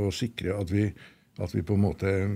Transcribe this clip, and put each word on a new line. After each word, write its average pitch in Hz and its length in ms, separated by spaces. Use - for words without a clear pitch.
å 98 80
sikre 98 460
at 92 100
vi, 101 220
at 95 140
vi 107 100
på 107 80
en 98 80
måte 95 300